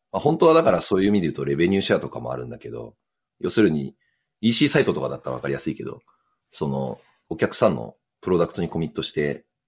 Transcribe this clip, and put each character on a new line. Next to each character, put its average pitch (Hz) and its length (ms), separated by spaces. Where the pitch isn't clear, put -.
ま 95 60
あ、 - 20
本 160 180
当 180 80
は 160 80
だ 160 80
か 131 80
ら 87 100
そ - 180
う 95 40
い 98 40
う - 20
意 104 40
味 101 80
で 85 60
言 73 60
う - 20
と 67 100
レ 71 120
ベ 85 120
ニ 98 80
ュ - 40
ー - 20
シ 110 100
ェ 95 60
ア - 20
と - 80
か - 120
も 60 120
あ 64 40
る - 80
ん 123 60
だ 117 80
け - 120
ど、 113 240
要 90 100
す 110 100
る 101 100
に 73 240
イ 113 100
ー - 20
シ 147 140
ー - 20
サ 147 120
イ 131 40
ト - 100
と - 60
か 65 80
だ 65 80
っ 127 60
た - 80
ら 64 60
わ 64 60
か 69 60
り 69 60
や 69 60
す 78 100
い 73 40
け - 100
ど、 - 160
そ - 180
の 67 320
お - 80
客 - 180
さ 117 140
ん 87 60
の 57 220
プ 92 100
ロ 90 80
ダ 85 80
ク - 80
ト 92 80
に 82 60
コ 85 100
ミ 80 120
ッ - 20
ト 82 100
し - 100
て、 73 320